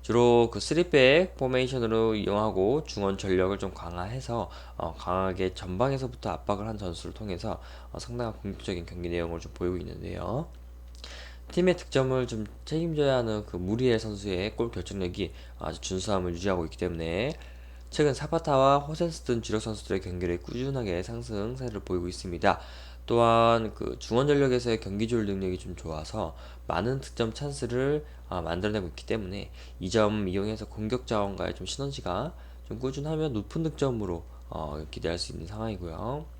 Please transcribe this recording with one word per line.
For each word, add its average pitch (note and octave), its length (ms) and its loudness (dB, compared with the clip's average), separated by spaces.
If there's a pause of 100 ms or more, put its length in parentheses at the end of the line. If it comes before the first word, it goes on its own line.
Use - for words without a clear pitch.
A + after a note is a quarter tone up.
주로 A#2+ 500 8
그 G2+ 100 -4
쓰리백 D#3+ 760 6
포메이션으로 B2 760 2
이용하고 G#2 720 2
중원 G2 340 0
전력을 F#2+ 400 4
좀 G2 160 -4
강화해서, A2 720 -4 (300)
어, E2 160 -4
강하게 F#2 580 0
전방에서부터 A#2 800 -2
압박을 G2+ 360 -2
한 A2 120 -6
전술을 F2 340 -6
통해서, G2+ 480 -6 (320)
어, - 60 -8
상당한 A#2+ 340 -6
공격적인 F#2 540 -6
경기 F2 240 -6
내용을 E2+ 300 -2
좀 - 120 -12
보이고 F2+ 240 -2
있는데요. F2+ 720 -6 (1040)
팀의 F3+ 240 4
득점을 C3 500 2
좀 A2 200 -4 (180)
책임져야 D3+ 540 2
하는 A2 260 0
그 F#2 140 -6
무리엘 A2 420 4
선수의 G2+ 560 -2
골 A#2 140 0
결정력이 F#2+ 640 -4 (240)
아주 D#2+ 240 -6
준수함을 F#2 500 0
유지하고 F2+ 320 0
있기 D2+ 140 -8
때문에 F2 560 0 (560)
최근 D3 240 4
사파타와 C#3+ 640 4
호센스 D#3+ 460 -2
등 A#2 180 2
주력 A2 180 0
선수들의 G#2+ 400 -2
경기를 F2+ 400 -2
꾸준하게 A#2+ 640 -2
상승세를 A#2 800 -6
보이고 F2+ 280 -2
있습니다. F2+ 520 0 (460)
또한 A#2 680 6
그 - 240 -4
중원 B2 280 2
전력에서의 B2 540 4
경기 G2+ 260 -2
조율 A2+ 200 2
능력이 F#2+ 320 0
좀 F2+ 180 -8
좋아서 D#2+ 580 -4 (320)
많은 A2+ 340 0
득점 A2+ 340 -2
찬스를, C#3 680 0 (240)
아, F2+ 120 -2
만들어내고 F#2 480 0
있기 - 180 -12
때문에 G2+ 440 -4 (300)
이 F#2 100 -4
점 G#2+ 360 4
이용해서 G2+ 420 -2
공격 A2 380 -4
자원과의 G2 480 0
좀 F#2 120 -8
시너지가 C#3 680 -4 (320)
좀 G#2 120 -8
꾸준하면 C#3+ 560 -2
높은 G#2+ 280 -2
득점으로, A2+ 640 0 (240)
어, D#2 420 -6
기대할 E2 280 -2
수 - 140 -6
있는 E2+ 140 -8
상황이고요. G#2+ 800 -6 (160)